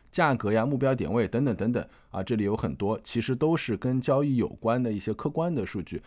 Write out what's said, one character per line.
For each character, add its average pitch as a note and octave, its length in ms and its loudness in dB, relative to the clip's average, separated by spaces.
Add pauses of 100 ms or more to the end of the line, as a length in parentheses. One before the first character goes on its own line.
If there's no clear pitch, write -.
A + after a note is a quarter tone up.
(120)
价 D3+ 240 2
格 G#2 160 0
呀， A2 140 4
目 C#3 120 0
标 C3+ 160 2
点 G2+ 160 -2
位 A2 160 2
等 A#2+ 200 0
等 A2+ 100 0
等 A2 160 0
等 - 160 -2 (220)
啊， F#2+ 120 -6
这 A2 140 -2
里 G#2+ 80 2
有 G2+ 100 2
很 E2+ 220 -2
多 G2+ 260 -2
其 - 200 -2
实 C3 120 0
都 D#3 220 2
是 A2+ 220 -2
跟 B2+ 240 0
交 C#3 200 2
易 C#3 140 2
有 A2 140 2
关 A#2 340 0
的 A2+ 80 0
一 G#2 80 -2
些 G#2+ 140 -2
客 - 160 -2
观 E3 260 -2
的 G2+ 100 -2
数 F#2+ 160 -6
据。 - 260 -8